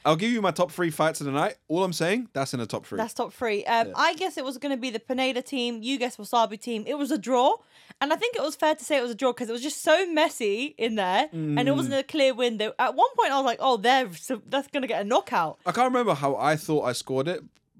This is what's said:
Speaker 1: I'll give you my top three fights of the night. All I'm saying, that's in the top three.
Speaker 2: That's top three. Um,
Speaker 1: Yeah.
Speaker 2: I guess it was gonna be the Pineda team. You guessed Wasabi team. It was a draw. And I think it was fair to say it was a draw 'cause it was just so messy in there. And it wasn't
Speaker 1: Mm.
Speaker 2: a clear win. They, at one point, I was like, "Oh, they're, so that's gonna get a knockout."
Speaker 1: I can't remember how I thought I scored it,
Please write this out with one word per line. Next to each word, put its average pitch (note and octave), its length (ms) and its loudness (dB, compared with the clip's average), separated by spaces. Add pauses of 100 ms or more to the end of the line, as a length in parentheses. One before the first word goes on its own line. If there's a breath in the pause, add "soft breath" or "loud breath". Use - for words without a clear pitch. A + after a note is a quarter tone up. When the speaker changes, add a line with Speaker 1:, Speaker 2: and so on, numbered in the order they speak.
Speaker 1:
I'll D#3 140 4
give A3 160 0
you A3+ 80 0
my F#3+ 100 4
top F3 180 0
three F3 200 -2
fights D#3 320 0
of C#3+ 60 -6
the C#3 40 -2
night. D#3 240 0 (140)
All E3 120 0
I'm F#3 120 0
saying, G3 400 -2
that's C3+ 200 -4
in C3 60 -4
the A2+ 60 -4
top A2 200 -6
three. - 120 -8
Speaker 2:
That's A3 160 -4
top - 180 -6
three. G#3+ 320 -4
Um, A3+ 240 2
Speaker 1:
Yeah. F#3+ 80 -10
Speaker 2:
I D#4+ 200 2
guess F4 220 -4
it D4 60 -4
was B3+ 140 -6
gonna C#4 180 -4
be B3+ 140 -6
the A3 100 -6
Pineda C4 420 -2
team. A#3+ 400 -4
You B3+ 160 -2
guessed A#3+ 200 -4
Wasabi A3 420 0
team. A3+ 260 -6
It C4+ 100 -2
was C#4+ 140 -4
a D4 80 0
draw. B3 380 2 (460 loud breath)
And C#4+ 100 0
I E4 60 2
think A#4 180 -2
it - 60 -2
was - 160 -4
fair D#4 180 2
to D#4 80 -8
say D4+ 140 0
it C4 40 2
was A#3+ 100 -2
a A#3 40 -6
draw B3+ 160 2
'cause B3 160 -6
it A3+ 60 -6
was A#3+ 80 -6
just C#4+ 200 -6
so E4+ 300 4
messy C#4+ 680 0
in A3+ 180 -2
there. G3+ 360 2
And D3 380 0
it - 40 4
wasn't C3 200 0
Speaker 1:
Mm. C4+ 60 0
Speaker 2:
a C4+ 40 0
clear C4+ 300 2
win. A#3+ 240 0
They, G#3+ 200 -2
at B3+ 180 0
one A4 200 4
point, F4+ 160 2
I C#4 60 2
was C4+ 80 2
like, A#3 160 0
"Oh, B3+ 160 4
they're, A#3+ 360 2
so G#3+ 320 -8
that's C#4 220 -4
gonna C4+ 200 -4
get G3+ 140 -2
a G3+ 40 -4
knockout." G3+ 600 0
Speaker 1:
I - 60 2
can't A#3+ 180 2
remember A#3+ 260 2
how C#3 200 0
I D3 220 2
thought D3+ 260 0
I B2 80 0
scored C3 380 -2
it, - 160 -6 (340)